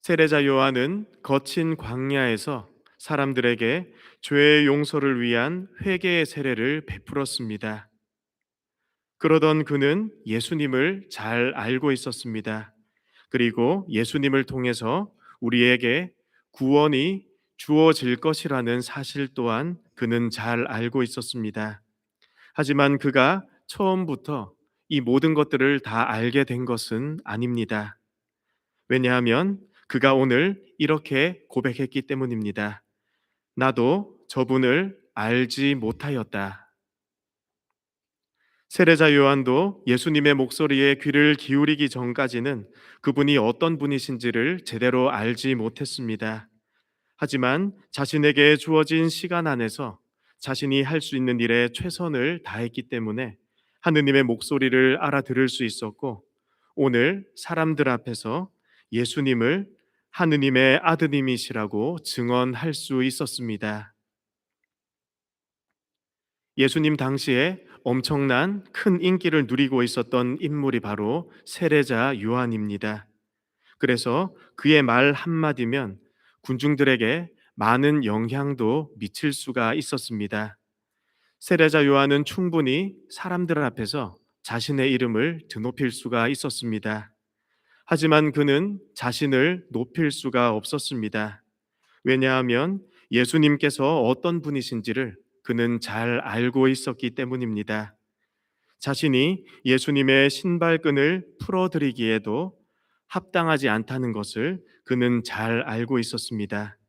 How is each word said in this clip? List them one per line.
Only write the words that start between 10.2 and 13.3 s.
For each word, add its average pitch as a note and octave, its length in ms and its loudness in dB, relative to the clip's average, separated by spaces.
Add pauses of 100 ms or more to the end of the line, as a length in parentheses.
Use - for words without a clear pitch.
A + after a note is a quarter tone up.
예수님을 D3 840 -2
잘 A#2+ 440 -2
알고 B2+ 360 -2
있었습니다. A2 800 -6 (540)
그리고 B2 600 0